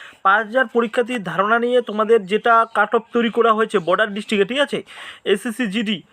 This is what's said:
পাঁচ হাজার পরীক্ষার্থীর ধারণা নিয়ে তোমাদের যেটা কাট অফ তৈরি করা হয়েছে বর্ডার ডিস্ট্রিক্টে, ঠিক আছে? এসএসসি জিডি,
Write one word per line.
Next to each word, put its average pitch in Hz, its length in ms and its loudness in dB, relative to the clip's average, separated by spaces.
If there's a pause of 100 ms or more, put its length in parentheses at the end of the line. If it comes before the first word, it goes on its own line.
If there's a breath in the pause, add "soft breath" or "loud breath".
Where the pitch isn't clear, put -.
(220 loud breath)
পাঁচ 202 240 2
হাজার 240 280 0
পরীক্ষার্থীর 240 560 -2
ধারণা 202 340 0
নিয়ে 247 140 2 (100)
তোমাদের 214 300 2 (120)
যেটা 214 240 2 (220)
কাট 208 200 0
অফ 220 60 -2 (120)
তৈরি 233 220 0
করা 233 200 4
হয়েছে 214 200 0 (100)
বর্ডার 190 300 0
ডিস্ট্রিক্টে, 202 340 -2
ঠিক 269 160 -2
আছে? 202 120 -4 (540 loud breath)
এসএসসি 226 320 -4 (100)
জিডি, 214 220 -4 (160)